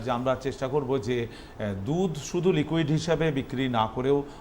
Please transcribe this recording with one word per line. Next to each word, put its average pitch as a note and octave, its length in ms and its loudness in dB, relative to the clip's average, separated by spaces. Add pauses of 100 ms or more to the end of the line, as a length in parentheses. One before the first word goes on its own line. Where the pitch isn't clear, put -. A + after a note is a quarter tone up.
জানবার B2+ 360 2
চেষ্টা C3 260 -4
করব C3+ 320 0
যে, A#2 280 0 (320)
আহ, G#2 140 -2 (120)
দুধ D#3+ 320 0
শুধু F3 340 2
লিকুইড D#3 360 2
হিসাবে D#3+ 440 2
বিক্রি C3 380 -2
না A2 260 2
করেও C#3 280 2 (180)